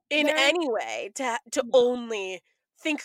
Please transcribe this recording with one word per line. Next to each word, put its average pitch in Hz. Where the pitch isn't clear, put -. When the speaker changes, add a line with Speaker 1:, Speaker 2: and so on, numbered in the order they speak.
Speaker 1:
in 294
Speaker 2:
There -
Speaker 1:
any 302
way 139
to 269
ha, 247
to 277
Speaker 2:
No. 233
Speaker 1:
only 233
think 302